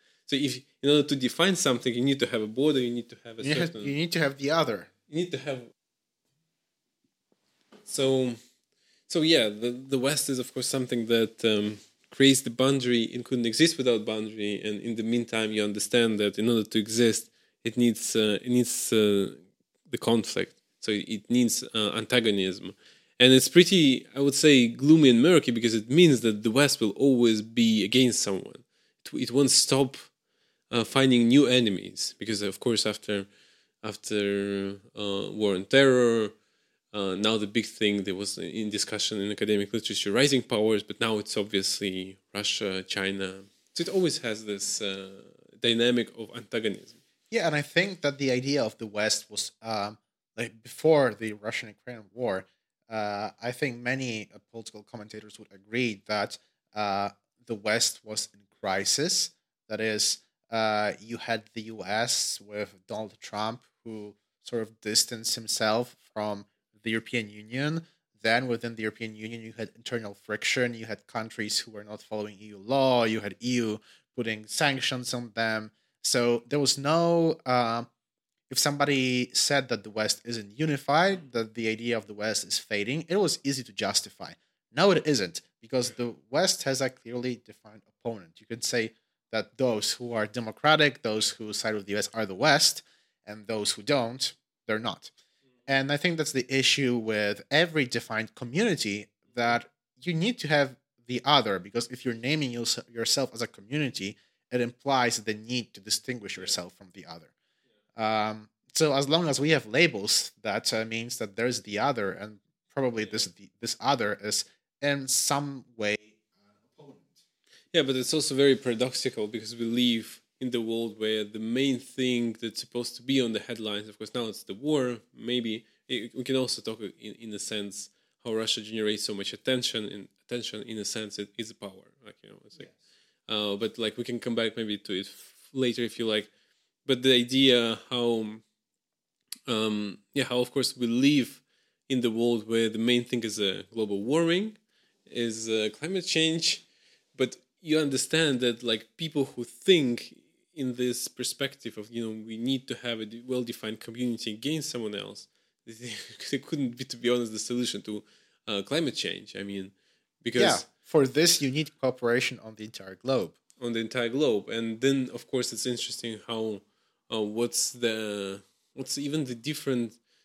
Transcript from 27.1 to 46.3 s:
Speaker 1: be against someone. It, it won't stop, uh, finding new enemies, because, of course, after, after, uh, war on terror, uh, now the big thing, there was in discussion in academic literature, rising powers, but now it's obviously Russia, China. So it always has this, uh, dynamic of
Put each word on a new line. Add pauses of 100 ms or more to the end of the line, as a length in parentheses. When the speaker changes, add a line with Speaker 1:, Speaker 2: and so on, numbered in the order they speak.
Speaker 1:
be
against
someone. (400)
It,
it
won't
stop, (720)
uh,
finding
new
enemies,
because,
of
course,
after, (560)
after, (200)
uh,
war
on
terror, (640)
uh,
now
the
big
thing,
there
was
in
discussion
in
academic
literature,
rising
powers,
but
now
it's
obviously (160)
Russia,
China. (340)
So
it
always
has
this,
uh, (500)
dynamic
of